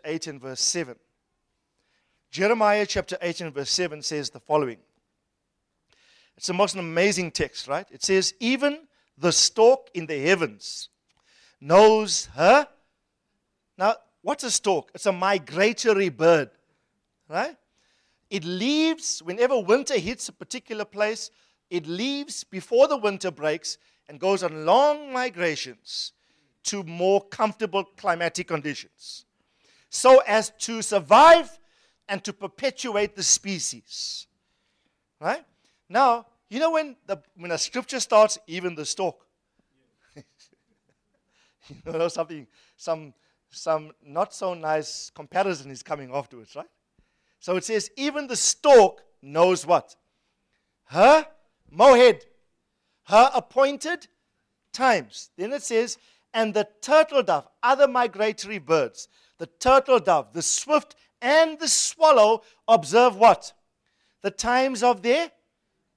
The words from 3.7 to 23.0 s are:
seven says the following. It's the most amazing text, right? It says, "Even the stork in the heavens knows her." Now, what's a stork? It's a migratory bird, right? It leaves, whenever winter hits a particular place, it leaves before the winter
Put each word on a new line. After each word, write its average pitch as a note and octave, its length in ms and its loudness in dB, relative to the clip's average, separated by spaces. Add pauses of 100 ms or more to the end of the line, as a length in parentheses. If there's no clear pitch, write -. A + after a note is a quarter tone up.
seven D3+ 320 -6
says D3 280 -8
the C3 100 -20
following. C#3 380 -4 (1600)
It's - 120 -12
the F3+ 60 -4
most G3 200 0
amazing F3 560 -2
text, - 380 -8
right? D#3+ 240 -8
It C3+ 100 -16
says, F#3+ 380 -2
"Even C#4 480 -2 (280)
the E3 140 0
stork A#3 640 2
in E3 120 -10
the D3+ 120 -6
heavens D3 680 -4 (720)
knows G#3 760 4
her." G#3+ 320 4 (1120)
Now, G#3 180 0 (260)
what's C#4 220 -6
a A#3 60 -6
stork? F3+ 440 -2
It's - 120 -8
a G3 60 0
migratory G3 960 -2
bird, D#3 420 2 (800)
right? A#3+ 280 -6 (720)
It G3 120 -6
leaves, C#4+ 800 -4
whenever A#3 380 -2
winter A#3+ 360 0
hits G3 320 -6
a - 40 -18
particular G#3+ 520 -12
place, G#3+ 460 -6 (400)
it E3+ 160 -6
leaves C#4 560 -8
before A#3+ 460 0
the D4 80 -2
winter G3 340 -6